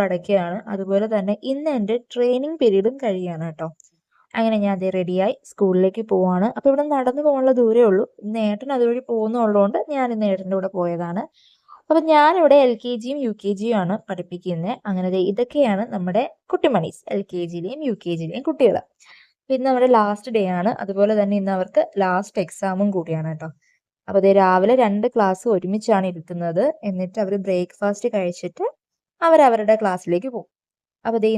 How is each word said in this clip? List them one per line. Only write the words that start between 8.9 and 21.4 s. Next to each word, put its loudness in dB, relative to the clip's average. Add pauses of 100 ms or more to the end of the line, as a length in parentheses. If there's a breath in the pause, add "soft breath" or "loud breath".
പോകുന്നുള്ളതുകൊണ്ട് 0 (160)
ഞാൻ -2 (100)
ഇന്ന് 0
ഏട്ടൻ്റെ -4
കൂടെ -4
പോയതാണ്. -4 (640 soft breath)
അപ്പൊ 2 (100)
ഞാനിവിടെ 6
എൽ 0
കെ -4 (120)
ജിയും -6 (100)
യു -4 (120)
കെ 0
ജിയും 0
ആണ് -2 (120)
പഠിപ്പിക്കുന്നെ. -8 (140)
അങ്ങനെ -4
ദേ 0
ഇതൊക്കെയാണ് 0 (100)
നമ്മുടെ -2 (280)
കുട്ടിമണീസ്, -2 (120)
എൽ -4 (100)
കെ -6 (100)
ജിയിലെയും -10
യു -4 (100)
കെ -4
ജിയിലെയും -8
കുട്ടികള്. 2 (680 soft breath)
പിന്നെ -2
നമ്മുടെ 4
ലാസ്റ്റ് 0
ഡേ 0 (160)
ആണ്. 0 (100)
അതുപോലെ 0
തന്നെ 0
ഇന്ന് -2